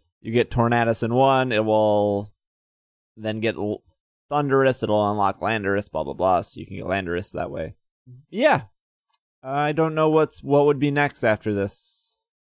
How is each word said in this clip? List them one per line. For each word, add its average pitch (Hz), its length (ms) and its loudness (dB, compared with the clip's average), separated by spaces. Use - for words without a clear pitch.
you 113 120 -10
get 117 180 2
Tornadus 117 520 0
in 117 120 -2
one. 131 380 2
It 107 120 2
will 104 680 2
then 110 240 -6
get 110 160 0
L-, 104 260 -4
Thundurus. 135 520 2
It'll 104 280 2
unlock 101 300 0
Landorus, 101 500 -2
blah, 78 140 -4
blah, 71 100 -8
blah. 87 280 2
So - 180 -14
you 92 60 -14
can 95 100 -16
get 98 100 -12
Landorus 90 460 -4
that 82 180 -6
way. - 240 -10
Yeah. 214 320 2
I 143 300 -4
don't 160 220 -2
know 156 140 2
what's, 156 340 0
what 143 240 4
would 147 120 2
be 143 120 0
next 143 340 -2
after 110 280 0
this. - 640 -6